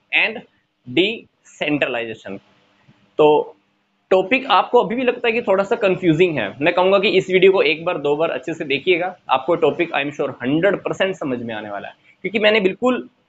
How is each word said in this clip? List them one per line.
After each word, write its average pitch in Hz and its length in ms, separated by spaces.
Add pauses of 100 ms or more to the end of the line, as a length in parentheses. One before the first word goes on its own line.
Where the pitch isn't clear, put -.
(120)
and 196 300 (460)
decentralization। 131 1500 (800)
तो 151 360 (560)
topic 190 400
आपको 208 320
अभी 185 120
भी 262 80
लगता 240 240
है 226 60
कि 240 80
थोड़ा 196 220
सा 214 120
कंफ्यूजिंग 175 640
है, 98 220
मैं 170 120
कहूंगा 185 260
कि 196 180
इस 185 120
video 185 220
को 185 120
एक 156 220
बार, 175 120
दो 147 180
बार 160 160
अच्छे 160 220
से 160 120
देखिएगा, 175 500 (140)
आपको 139 280
topic 160 340
I 139 120
am 143 140
sure 139 240
hundred 165 420
percent 190 320
समझ 131 240
में 113 160
आने 107 140
वाला 101 180
है। - 200 (160)
क्योंकि 196 180
मैंने 214 200
बिल्कुल 190 500 (200)